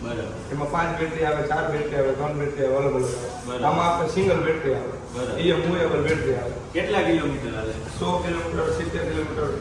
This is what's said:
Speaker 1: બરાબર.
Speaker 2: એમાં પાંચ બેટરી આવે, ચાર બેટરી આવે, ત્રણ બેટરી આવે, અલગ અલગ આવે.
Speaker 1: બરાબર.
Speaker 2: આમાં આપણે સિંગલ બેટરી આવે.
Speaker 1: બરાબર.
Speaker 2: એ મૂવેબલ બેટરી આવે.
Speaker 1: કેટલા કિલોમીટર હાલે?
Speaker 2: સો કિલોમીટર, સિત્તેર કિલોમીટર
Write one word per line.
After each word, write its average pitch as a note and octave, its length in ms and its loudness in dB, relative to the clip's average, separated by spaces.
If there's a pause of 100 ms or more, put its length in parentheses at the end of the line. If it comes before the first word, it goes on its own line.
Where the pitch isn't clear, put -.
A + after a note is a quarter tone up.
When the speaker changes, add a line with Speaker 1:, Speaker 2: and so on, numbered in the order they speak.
Speaker 1:
બરાબર. A2+ 300 -6 (200)
Speaker 2:
એમાં C#3+ 180 -2
પાંચ E3 280 2
બેટરી D#3+ 260 0
આવે, D3+ 160 2 (100)
ચાર D#3 220 0
બેટરી C#3+ 260 -2
આવે, C3+ 200 4
ત્રણ D3 220 -2
બેટરી C#3 240 0
આવે, C3 140 2
અલગ C#3 160 2
અલગ B2+ 100 2
આવે. - 240 -4 (160)
Speaker 1:
બરાબર. B2 220 -4
Speaker 2:
આમાં E3 220 4
આપણે E3+ 260 2
સિંગલ F#3 320 4
બેટરી C#3 320 2
આવે. - 180 -6 (160)
Speaker 1:
બરાબર. B2 260 -4
Speaker 2:
એ E3+ 140 4 (140)
મૂવેબલ D#3+ 420 2
બેટરી C3+ 320 2
આવે. - 140 -6 (180)
Speaker 1:
કેટલા F#3+ 340 2
કિલોમીટર C#3 500 0
હાલે? - 160 -4 (260)
Speaker 2:
સો F3+ 80 0 (160)
કિલોમીટર, E3+ 440 0 (100)
સિત્તેર E3 320 -2
કિલોમીટર D3+ 380 -2 (140)